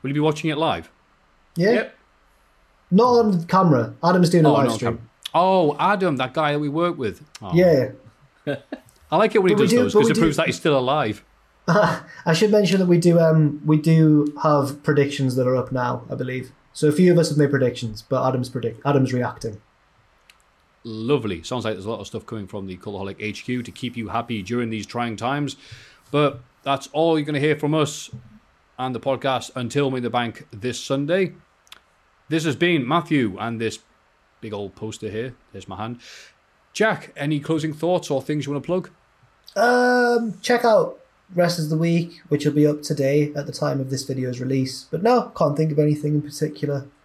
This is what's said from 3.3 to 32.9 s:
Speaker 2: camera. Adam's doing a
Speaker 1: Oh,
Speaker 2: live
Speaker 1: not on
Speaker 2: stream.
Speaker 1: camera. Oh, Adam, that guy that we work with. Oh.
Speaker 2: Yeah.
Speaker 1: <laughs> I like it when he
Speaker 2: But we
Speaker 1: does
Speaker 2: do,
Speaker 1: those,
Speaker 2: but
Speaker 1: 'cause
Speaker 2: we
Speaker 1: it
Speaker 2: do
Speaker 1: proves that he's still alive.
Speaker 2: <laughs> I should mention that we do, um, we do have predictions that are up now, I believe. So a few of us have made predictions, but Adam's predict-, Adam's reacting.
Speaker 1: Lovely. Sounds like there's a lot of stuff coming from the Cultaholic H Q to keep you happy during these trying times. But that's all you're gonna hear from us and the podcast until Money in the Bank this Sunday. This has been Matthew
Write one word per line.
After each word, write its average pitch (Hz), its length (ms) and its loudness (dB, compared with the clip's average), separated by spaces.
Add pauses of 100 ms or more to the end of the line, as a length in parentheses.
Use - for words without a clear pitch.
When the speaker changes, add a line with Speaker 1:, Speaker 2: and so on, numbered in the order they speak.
Speaker 2:
camera. 156 580 2
Adam's 175 280 2
doing 165 160 4
a 143 40 6
Speaker 1:
Oh, 147 40 4
Speaker 2:
live 139 140 4
Speaker 1:
not 117 40 0
on 113 60 -2
Speaker 2:
stream. 113 160 -2
Speaker 1:
camera. - 120 -12 (260)
Oh, 175 480 2
Adam, 180 380 0
that 127 160 -4
guy 151 200 0
that 147 60 0
we 147 100 -4
work 165 280 -2
with. 107 260 -6 (160)
Oh. 110 140 -8
Speaker 2:
Yeah. 160 380 4 (260)
Speaker 1:
<laughs> - 920 -12
I 156 60 2
like 220 180 2
it 202 80 4
when 185 80 4
he - 40 4
Speaker 2:
But 196 60 0
we 220 60 6
Speaker 1:
does - 20 2
Speaker 2:
do, 233 140 4
Speaker 1:
those, - 100 0
Speaker 2:
but 208 60 6
Speaker 1:
'cause 214 80 6
Speaker 2:
we 226 40 4
Speaker 1:
it - 40 2
Speaker 2:
do 226 60 2
Speaker 1:
proves 147 160 2
that 160 100 0
he's - 80 -4
still 151 200 0
alive. 127 480 0 (220)
Speaker 2:
<laughs> - 220 -12
I - 680 0
should 208 160 4
mention 196 300 4
that 185 80 2
we 175 100 6
do, 170 220 6
um, 160 440 4
we 156 140 4
do 151 640 4
have 143 400 0
predictions 139 540 0
that 127 100 2
are 127 100 2
up 127 160 -4
now, 123 380 -4
I 131 60 -8
believe. 127 360 -8 (220)
So 156 140 0
a 147 40 4
few 180 200 6
of 165 80 6
us 160 100 2
have 147 80 -2
made 143 140 4
predictions, 120 500 -2
but 131 260 -2
Adam's 127 220 -2
predict-, 113 340 -8
Adam's 131 300 2
reacting. 113 480 -6 (1200)
Speaker 1:
Lovely. 110 600 -2
Sounds 123 200 -6
like 107 120 -4
there's 95 100 -14
a 110 60 -6
lot 104 80 -8
of 98 80 -12
stuff 107 180 -10
coming 107 220 -10
from 98 180 -10
the 92 120 -10
Cultaholic 98 420 -10
H 107 260 -10
Q 123 160 -4
to 113 100 -14
keep - 240 -10
you 113 120 -8
happy 117 340 -6
during 117 300 -4
these 107 160 -8
trying 120 280 -6
times. 131 420 -4 (540)
But 143 280 0 (240)
that's 139 300 -4
all 160 240 2
you're 151 80 -2
gonna 147 140 -4
hear 151 180 2
from 151 160 -2
us 151 360 -2 (680)
and 127 180 -6
the 110 40 -6
podcast 131 560 -4
until 131 340 -2
Money 127 100 -4
in 123 40 -6
the 120 60 -4
Bank 117 420 -4
this 117 280 -8
Sunday. 151 540 -2 (960)
This 151 160 -2
has 139 100 0
been 165 320 0
Matthew 143 520 0